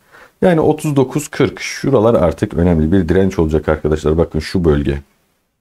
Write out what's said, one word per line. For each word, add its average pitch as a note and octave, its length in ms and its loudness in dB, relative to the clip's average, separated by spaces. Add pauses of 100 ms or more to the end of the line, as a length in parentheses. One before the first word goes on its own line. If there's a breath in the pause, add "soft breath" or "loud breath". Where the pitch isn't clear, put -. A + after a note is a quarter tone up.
(420 soft breath)
Yani F3 200 2
otuz D3+ 340 0
dokuz C3 320 -2
kırk - 320 -2
şuralar A#2+ 540 0
artık E2+ 400 0
önemli E2 380 2
bir F#2 180 2
direnç F#2 300 0
olacak D#2 300 0
arkadaşlar. D#2 480 0
Bakın E2 220 -2
şu F2 260 -2
bölge. C#2+ 360 0 (600)